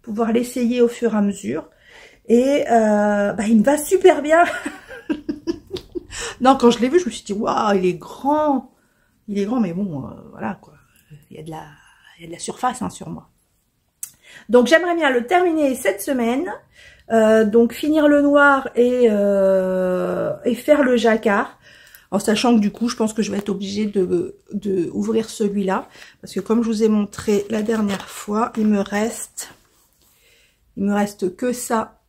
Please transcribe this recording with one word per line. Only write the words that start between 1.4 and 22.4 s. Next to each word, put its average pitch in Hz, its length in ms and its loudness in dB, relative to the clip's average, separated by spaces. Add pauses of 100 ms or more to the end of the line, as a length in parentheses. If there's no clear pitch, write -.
Et, 269 420 4
euh, 208 640 2
bah, 202 120 -4
il 220 120 4
me 208 40 4
va 277 140 4
super 311 460 2
bien. 320 220 4 (640)
<laughs> - 60 -4 (1300)
Non, 262 160 4
quand 240 140 4
je 233 80 0
l'ai 240 100 0
vu, 320 100 2
je 359 80 0
me 220 40 -6
suis - 140 -16
dit, 202 100 -6
waouh, 208 420 -2
il 185 80 0
est 175 100 0
grand. 285 800 -2 (560)
Il 202 100 -6
est 196 60 -2
grand, 240 160 -2
mais 170 140 -2
bon, 170 320 -6
euh, - 40 -14 (200)
voilà, 208 300 -10
quoi. 151 140 -20 (560)
Il - 60 -20
y - 40 -18
a - 20 -18
de 156 80 -16
la, 156 140 -14 (540)
il 170 40 -20
y - 20 -20
a 165 40 -20
de 165 40 -14
la 170 60 -16
surface, 247 440 -8
hein, 180 80 -6
sur - 180 -18
moi. 165 220 -16 (1200)
Donc, 240 180 4
j'aimerais 339 280 2
bien 311 160 0
le 240 160 -2
terminer 320 480 0
cette 277 260 -4
semaine. 269 520 -2 (580)
Euh, 220 340 4
donc, 233 280 4
finir 302 360 2
le 285 140 6
noir 285 520 4
et, 247 360 4
euh, 185 1200 0 (100)
et 233 100 0
faire 294 280 2
le 247 140 2
jacquard. 220 600 0 (520)
En 190 80 -2
sachant 226 360 2